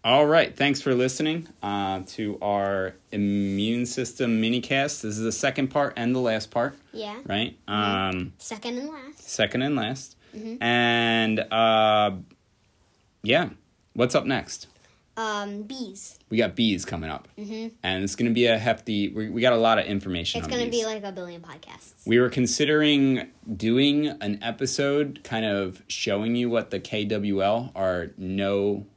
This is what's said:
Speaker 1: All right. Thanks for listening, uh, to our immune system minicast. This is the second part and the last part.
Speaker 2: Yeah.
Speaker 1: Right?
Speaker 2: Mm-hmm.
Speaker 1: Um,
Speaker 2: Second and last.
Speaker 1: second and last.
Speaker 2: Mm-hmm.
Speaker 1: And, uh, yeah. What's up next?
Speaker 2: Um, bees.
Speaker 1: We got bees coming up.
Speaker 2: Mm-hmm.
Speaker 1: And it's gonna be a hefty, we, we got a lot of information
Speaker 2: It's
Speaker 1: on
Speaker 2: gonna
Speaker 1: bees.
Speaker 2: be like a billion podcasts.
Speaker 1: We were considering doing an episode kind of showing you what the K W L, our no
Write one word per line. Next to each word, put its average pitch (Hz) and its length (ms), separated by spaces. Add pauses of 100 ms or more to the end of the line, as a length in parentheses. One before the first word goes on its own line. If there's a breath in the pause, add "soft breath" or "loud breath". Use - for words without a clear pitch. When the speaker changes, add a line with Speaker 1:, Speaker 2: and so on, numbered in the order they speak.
Speaker 1:
All 131 220
right. 160 300
Thanks 139 240
for 135 140
listening, 156 540 (140)
uh, 101 460
to 104 320
our 98 540 (160)
immune 101 720
system 120 560
minicast. 127 600
This - 20
is 107 140
the 110 140
second 135 360
part 143 280
and 120 180
the 127 60
last 110 300
part. 139 280 (140)
Speaker 2:
Yeah. 208 240 (100)
Speaker 1:
Right? 104 400
Speaker 2:
Mm-hmm. 101 60 (460)
Speaker 1:
Um, 92 200
Speaker 2:
Second 233 400
and 277 100
last. 294 400
Speaker 1:
second 113 340
and 143 140
last. 120 400 (180 soft breath)
Speaker 2:
Mm-hmm. 226 280
Speaker 1:
And, 117 800
uh, 110 720 (1120)
yeah. 135 280 (440)
What's 123 200
up 147 100
next? - 440 (480 soft breath)
Speaker 2:
Um, 208 460
bees. 214 540 (140)
Speaker 1:
We 110 80
got 107 160
bees 104 300
coming 82 260
up. - 160 (100)
Speaker 2:
Mm-hmm. 220 460
Speaker 1:
And 92 220
it's - 100
gonna 120 160
be 120 160
a 113 100
hefty, 107 520
we, 110 200
we 117 120
got 127 120
a 117 40
lot 113 240
of - 60
information 95 520
Speaker 2:
It's - 80
Speaker 1:
on - 60
Speaker 2:
gonna 240 180
Speaker 1:
bees. 233 120
Speaker 2:
be 220 40
like 220 160
a 202 80
billion 175 320
podcasts. - 640
Speaker 1:
We 117 140
were 123 100
considering 139 1000 (260)
doing 135 520
an 104 360
episode 139 800
kind 110 200
of 101 440
showing 110 480
you 120 120
what 113 220
the 101 80
K 104 260
W 101 380
L, 110 320
our 92 420
no 98 680 (100)